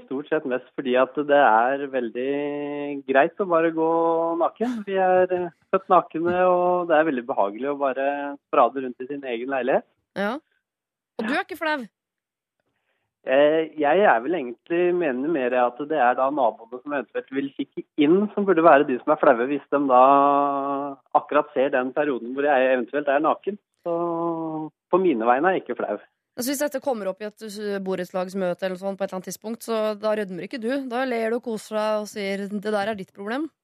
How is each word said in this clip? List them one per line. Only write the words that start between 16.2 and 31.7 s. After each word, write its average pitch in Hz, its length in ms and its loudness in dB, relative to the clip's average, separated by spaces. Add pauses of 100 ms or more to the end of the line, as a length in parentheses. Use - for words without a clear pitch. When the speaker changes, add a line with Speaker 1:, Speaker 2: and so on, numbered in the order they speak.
Speaker 1:
naboene 117 480 -2
som 147 160 -12
eventuelt 123 400 -8
vil 139 220 -4
kikke - 260 -10 (140)
inn, 180 340 4
som 202 160 -2
burde 165 160 4
være 147 240 8
de 127 160 0
som 147 80 0
er 151 80 0
flaue, 127 320 4
hvis 139 180 -4
de 143 200 0
da 123 140 8 (1080)
akkurat 147 400 2
ser 139 220 0
den 127 160 0
perioden 131 420 -4
hvor 139 140 -2
jeg 131 240 4
eventuelt 139 400 -2
er 139 80 2
naken. 160 400 -2 (240)
Så 165 880 -4 (160)
på 185 140 2
mine 120 260 2
vegne 143 240 4
er 175 80 0
jeg - 60 -16
ikke 123 180 -8
flau. 104 140 -4 (400)
Speaker 2:
Altså, 247 160 -4
hvis 262 80 -6
dette 285 220 -4
kommer 220 260 -4
opp 185 100 -8
i 214 60 -10
et 208 160 -12
s-, 208 400 -6
borettslagsmøte 185 840 -4
eller 185 140 -4
sånn 196 180 -6
på 196 80 -6
et 190 60 -4
eller 190 80 -8
annet 180 140 -10
tidspunkt, 220 340 -12
så 226 120 -2 (200)
da 214 180 -2
rødmer 190 300 -6
ikke 262 160 -10
du. 226 80 -4 (180)
Da 247 160 -4
ler 226 300 -2
du 247 60 -2
og - 40 -20
koser 220 320 -8